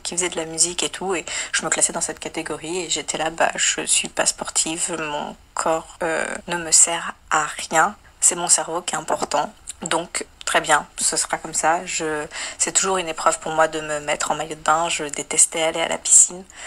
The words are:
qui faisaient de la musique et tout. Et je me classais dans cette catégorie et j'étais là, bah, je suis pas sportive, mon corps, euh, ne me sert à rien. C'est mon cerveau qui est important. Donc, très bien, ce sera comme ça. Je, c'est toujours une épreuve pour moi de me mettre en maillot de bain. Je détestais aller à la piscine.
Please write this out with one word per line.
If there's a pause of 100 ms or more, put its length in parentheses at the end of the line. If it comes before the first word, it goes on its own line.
qui
faisaient
de
la
musique
et
tout.
Et (280)
je
me
classais
dans
cette
catégorie
et
j'étais
là,
bah,
je
suis
pas
sportive,
mon (180)
corps,
euh, (240)
ne
me
sert (160)
à (260)
rien. (260)
C'est
mon
cerveau
qui
est
important. (300)
Donc, (200)
très
bien, (100)
ce
sera
comme
ça.
Je, (300)
c'est
toujours
une
épreuve
pour
moi
de
me
mettre
en
maillot
de
bain.
Je
détestais
aller
à
la
piscine. (240)